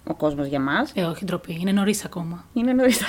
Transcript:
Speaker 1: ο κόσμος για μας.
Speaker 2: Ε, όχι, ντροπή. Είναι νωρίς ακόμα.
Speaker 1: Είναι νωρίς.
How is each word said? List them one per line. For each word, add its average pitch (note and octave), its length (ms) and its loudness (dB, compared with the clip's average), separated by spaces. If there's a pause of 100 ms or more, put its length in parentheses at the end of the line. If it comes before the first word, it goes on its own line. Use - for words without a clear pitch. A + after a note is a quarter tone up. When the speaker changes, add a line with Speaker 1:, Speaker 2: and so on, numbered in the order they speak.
Speaker 1:
ο - 60 -6
κόσμος D3 340 -2
για C#3 120 -2
μας. D3 360 0
Speaker 2:
Ε, G3+ 80 0
όχι, E3 220 -4
ντροπή. F3 360 -6
Είναι F#3+ 100 0
νωρίς G3+ 340 2
ακόμα. E3+ 480 -8
Speaker 1:
Είναι B3 200 2
νωρίς. B3+ 240 6 (120)